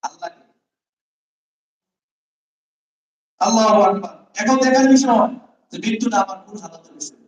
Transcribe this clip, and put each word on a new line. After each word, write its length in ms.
আল্লাহকে। 500
আল্লাহু 440
আকবার। 520
এখন 220
দেখার 320
বিষয় 460
যে 80
মৃত্যুটা 420
আমার 260
কোন 120
হালাতে 320
হয়েছে। 260